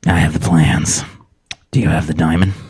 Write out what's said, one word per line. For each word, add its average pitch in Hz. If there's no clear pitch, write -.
I 90
have 80
the 82
plans. 78
Do 135
you -
have 82
the 78
diamond? 82